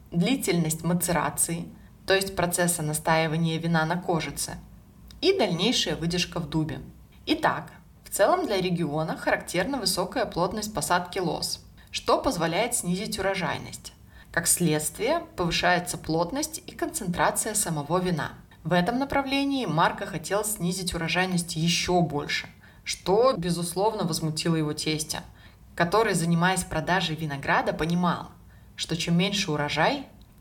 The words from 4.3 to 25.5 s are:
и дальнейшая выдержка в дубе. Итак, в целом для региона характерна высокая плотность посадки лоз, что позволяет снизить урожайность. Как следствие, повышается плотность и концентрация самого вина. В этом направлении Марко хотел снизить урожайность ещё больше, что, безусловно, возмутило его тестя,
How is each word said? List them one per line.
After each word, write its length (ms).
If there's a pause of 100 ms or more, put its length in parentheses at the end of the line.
и 100
дальнейшая 640
выдержка 460
в 80
дубе. 320 (440)
Итак, 460 (320)
в 60
целом 360
для 140
региона 560
характерна 640
высокая 480
плотность 480
посадки 460
лоз, 440 (280)
что 300
позволяет 540
снизить 440
урожайность. 760 (380)
Как 160
следствие, 760 (160)
повышается 600
плотность 720
и 60
концентрация 800
самого 460
вина. 340 (320)
В 80
этом 260
направлении 640
Марко 400
хотел 380
снизить 500
урожайность 600
ещё 460
больше, 480 (340)
что, 540
безусловно, 640
возмутило 540
его 160
тестя, 500 (500)